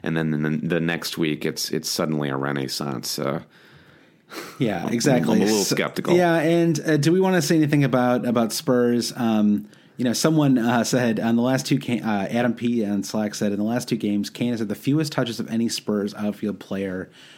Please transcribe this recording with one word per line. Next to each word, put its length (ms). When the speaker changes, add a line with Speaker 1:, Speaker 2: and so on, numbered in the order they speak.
Speaker 1:
and 140
then 160
the, 180
the 140
next 380
week 260
it's, 280
it's 180
suddenly 400
a 80
renaissance. 800
Uh, 220
Speaker 2:
Yeah, 260
Speaker 1:
I'm, 80
Speaker 2:
exactly. 420
Speaker 1:
I'm 60
a 40
little 180
Speaker 2:
So, 120
Speaker 1:
skeptical. 400
Speaker 2:
yeah, 220
and, 480
uh, 120
do 140
we 80
wanna 220
say 140
anything 280
about, 420
about 280
Spurs? 640
Um, 520
you 80
know, 80
someone, 440
uh, 260
said 360
on 160
the 60
last 240
two 120
ga-, 240
uh, 260
Adam 260
P 320
on 180
Slack 320
said, 160
"In 60
the 80
last 240
two 80
games, 320
Kane 220
has 80
had 100
the 60
fewest 360
touches 300
of 100
any 160
Spurs 460
outfield 460
player. 500